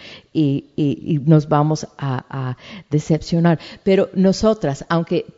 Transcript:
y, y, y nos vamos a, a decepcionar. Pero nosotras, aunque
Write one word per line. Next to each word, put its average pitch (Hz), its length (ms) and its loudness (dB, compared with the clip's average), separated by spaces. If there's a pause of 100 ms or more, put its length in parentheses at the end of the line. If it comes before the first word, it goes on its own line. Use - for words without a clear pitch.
(320)
y, 143 320 0 (100)
y, 151 400 -2
y 147 100 0
nos 156 240 4
vamos 151 380 0 (100)
a, 135 320 -6
a 127 280 -8 (340)
decepcionar. 165 680 0 (240)
Pero 190 300 2
nosotras, 190 720 0
aunque 170 380 -2 (120)